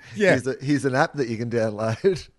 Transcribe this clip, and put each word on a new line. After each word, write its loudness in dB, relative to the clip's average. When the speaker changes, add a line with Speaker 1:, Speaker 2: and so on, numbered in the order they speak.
Speaker 1:
Yeah. 4
Speaker 2:
Here's 0
a, -2
here's 0
an 0
app 2
that -2
you -4
can -6
download." -2